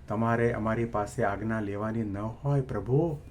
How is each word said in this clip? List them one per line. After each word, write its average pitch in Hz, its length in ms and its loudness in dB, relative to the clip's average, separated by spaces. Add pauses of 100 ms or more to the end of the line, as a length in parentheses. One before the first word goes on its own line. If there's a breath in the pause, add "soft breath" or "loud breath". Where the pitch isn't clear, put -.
તમારે 117 460 2
અમારી 113 320 0
પાસે 104 380 -2
આજ્ઞા 104 360 0
લેવાની 107 440 -2
ન 101 140 -4
હોય, 127 440 0
પ્રભુ. 135 560 0 (140)